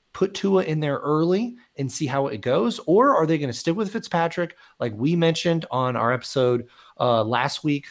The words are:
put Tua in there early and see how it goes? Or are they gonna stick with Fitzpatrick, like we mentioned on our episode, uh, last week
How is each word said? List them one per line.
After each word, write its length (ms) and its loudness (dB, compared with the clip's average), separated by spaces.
put 220 -2
Tua 300 2
in 160 -2
there 160 0
early 600 0
and 120 -4
see 160 -4
how 200 0
it 140 -6
goes? 460 0
Or 280 6
are 120 4
they 120 2
gonna 140 -2
stick 240 -2
with 160 -2
Fitzpatrick, 640 -4
like 160 -2
we 180 0
mentioned 560 2
on 240 0
our 180 2
episode, 540 0
uh, 240 2
last 400 -2
week 280 -2